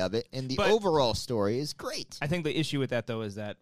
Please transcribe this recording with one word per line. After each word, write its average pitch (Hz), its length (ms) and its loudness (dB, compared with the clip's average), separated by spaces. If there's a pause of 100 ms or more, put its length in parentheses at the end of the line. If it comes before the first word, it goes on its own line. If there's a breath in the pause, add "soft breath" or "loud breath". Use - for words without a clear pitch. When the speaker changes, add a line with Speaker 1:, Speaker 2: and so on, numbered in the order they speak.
Speaker 1:
of 92 80 0
it 113 180 -2
and 131 180 -6
the 131 60 -2
Speaker 2:
But 196 160 4
Speaker 1:
overall 160 420 4
story 110 460 0
is 147 140 -4
great. - 480 -10
Speaker 2:
I 147 60 -2
think 170 180 0
the 151 120 0
issue 147 220 0
with 127 120 0
that, 117 160 0
though, 113 140 -4
is 104 140 -6
that 104 260 -8